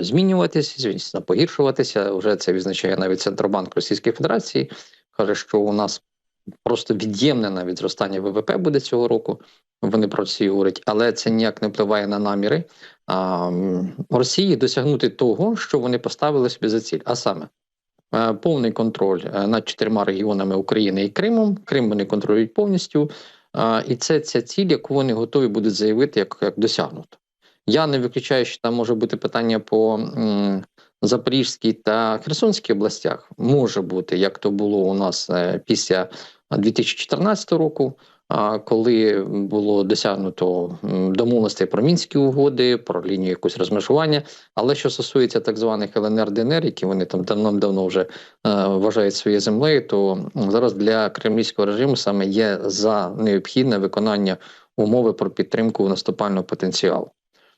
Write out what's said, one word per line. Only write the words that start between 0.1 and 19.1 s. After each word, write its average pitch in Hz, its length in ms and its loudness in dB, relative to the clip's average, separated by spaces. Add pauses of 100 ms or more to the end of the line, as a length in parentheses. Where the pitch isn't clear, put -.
звісно, 95 440 -6
погіршуватися. 110 920 0
Вже 98 240 0
це 90 160 -2
відзначає 92 440 -2
навіть 92 240 0
Центробанк 98 540 -2
Російської 101 380 -2
Федерації. 143 580 -2 (400)
Каже, 101 240 -2
що - 260 -2
у 104 120 0
нас 104 300 -2 (640)
просто 120 300 -2
від'ємне 110 560 0
навіть 90 280 -4
зростання 98 420 -4
В 98 100 -4
В 104 120 -2
П - 140 0
буде 156 240 0
цього 120 280 -2
року. - 320 -2 (420)
Вони 107 260 0
про 98 180 -2
це - 220 -2
говорять, 95 380 0
але 107 260 2
це - 180 -4
ніяк 113 320 0
не 107 60 -2
впливає 104 380 0
на 101 120 -2
наміри, 104 460 0 (420)
а, 92 420 -2
м, 90 440 -2 (180)
Росії 139 460 2
досягнути 127 520 0
того, 139 480 0
що - 220 -2
вони 123 200 0
поставили 143 520 0
собі - 180 -4
за 110 120 2
ціль. 82 240 -6
А 120 120 -2
саме, 85 320 -4 (680)
е, 113 180 2
повний 117 400 0
контроль, 98 480 0 (140)